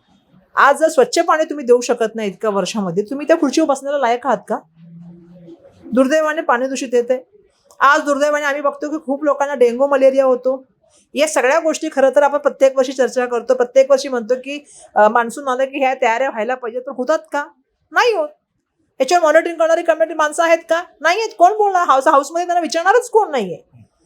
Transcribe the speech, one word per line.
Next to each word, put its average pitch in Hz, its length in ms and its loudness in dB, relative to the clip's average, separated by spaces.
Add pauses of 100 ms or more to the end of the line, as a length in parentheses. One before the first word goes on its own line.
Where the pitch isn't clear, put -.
(560)
आज 277 240 4
जर 320 100 2
स्वच्छ 262 300 0
पाणी 339 240 0
तुम्ही 294 220 -6
देऊ 247 160 4
शकत 226 340 -4
नाही 214 140 -6
इतक्या 185 200 -6
वर्षामध्ये, 196 540 -4
तुम्ही 277 240 -8
त्या 330 120 2
खुर्चीवर 320 280 0
बसण्याला 277 300 -2
लायक 240 300 -2
आहात 226 100 0 (100)
का? 220 120 -4 (1300)
दुर्दैवाने 302 480 0
पाणी 262 260 0
दूषित 269 260 -6
येतंय. 247 260 0 (600)
आज 285 220 4
दुर्दैवाने 294 440 -2
आम्ही 285 160 -4
बघतो 277 300 -4
की 311 140 -6
खूप 277 180 -6
लोकांना 277 300 -2
डेंग्यू, 240 340 2
मलेरिया 269 380 2
होतो. 262 400 -2 (480)
या 285 140 0
सगळ्या 285 320 2
गोष्टी 320 320 -2
खरं 269 240 2
तर 285 80 6
आपण 277 140 0
प्रत्येक 269 400 0
वर्षी 269 140 0
चर्चा 254 340 -2
करतो, 240 280 -4
प्रत्येक 269 380 2
वर्षी 269 180 2
म्हणतो 240 260 -4
की, 277 300 -12 (300)
अ, 208 120 6
मान्सून 233 400 -2
आलं 254 180 -2
की 269 140 -8
ह्या 262 140 0
तयाऱ्या 262 360 0
व्हायला 233 260 -4
पाहिजेत, 247 260 -10
पण 262 160 -14
होतात 285 220 -2 (120)
का? 285 140 -4 (460)
नाही 427 240 2
होत. 302 140 -4 (720)
याच्यावर 339 240 2
मॉनिटरिंग 320 340 2
करणारी 330 260 2
कमिटी 330 300 -2
माणसं 311 300 -2
आहेत 330 260 2
का? 339 140 -2 (180)
नाही 339 180 0
आहेत. 440 180 -4
कोण 381 200 4
बोलणार? 381 300 0
हाऊस, 269 200 2
हाऊसमध्ये 320 380 0
त्यांना 349 160 -2
विचारणारच 370 480 0
कोण 403 220 2
नाहीये. 185 520 -8 (220)